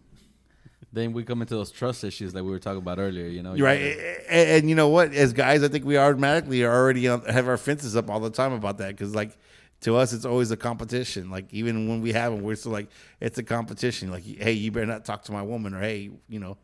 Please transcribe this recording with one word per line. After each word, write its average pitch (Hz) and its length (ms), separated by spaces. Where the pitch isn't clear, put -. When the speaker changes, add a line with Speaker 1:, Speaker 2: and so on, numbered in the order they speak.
Speaker 1:
Then 113 220
we 117 100
come 120 160
into 117 140
those 104 160
trust 123 340
issues 92 300
like 95 100
we 95 60
were 95 80
talking 95 240
about 90 160
earlier, 92 300
you 87 140
know? 92 140
Speaker 2:
Right. 139 240
Speaker 1:
You 143 140
gotta 170 380
Speaker 2:
And, 165 180
and 160 180
you 160 80
know 156 140
what? 160 240
As 143 180
guys, 139 300
I 147 60
think 139 180
we 143 100
automatically 139 680
are 117 100
already 127 340
on, 120 160
have 123 240
our 127 80
fences 143 400
up 113 140
all 107 100
the 110 100
time 131 220
about 101 260
that 98 200
'cause, 101 160
like, 107 240
to 113 160
us, 123 160
it's 113 140
always 123 240
a 113 60
competition. 117 760
Like, 95 220
even 110 360
when 113 140
we 113 100
have 117 200
'em, 104 100
we're 107 140
still 113 160
like, 104 160
it's 113 180
a 123 40
competition. 113 680
Like, 90 140
"Hey, 107 280
you 107 180
better 110 160
not 107 200
talk 104 180
to - 80
my 101 100
woman," 107 300
or, 92 80
"Hey," 101 300
you 107 120
know, 98 240